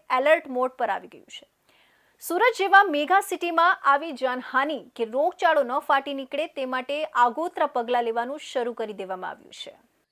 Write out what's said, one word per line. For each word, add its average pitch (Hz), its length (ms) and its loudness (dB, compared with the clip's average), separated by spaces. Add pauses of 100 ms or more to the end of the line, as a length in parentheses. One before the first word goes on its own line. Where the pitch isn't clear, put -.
(180)
એલર્ટ 311 300 4
મોડ 254 220 -2
પર 247 200 -4
આવી 185 180 -6
ગયું - 180 -20
છે. - 220 -20 (720)
સુરત 427 400 2
જેવા 392 240 8
મેગા 339 360 2
સિટીમાં 349 640 0
આવી 285 280 2
જાનહાનિ 254 840 -4
કે 233 100 -4
રોગચાળો 302 580 2
ન 247 160 -2
ફાટી 285 340 0
નીકળે 277 340 -6
તે 269 180 -8
માટે 254 400 -6
આગોતરા 294 600 0
પગલાં 240 380 -2
લેવાનું 233 360 -4
શરૂ 247 340 -6
કરી 220 200 -8
દેવામાં 185 360 -10
આવ્યું - 220 -16
છે. - 260 -16 (340)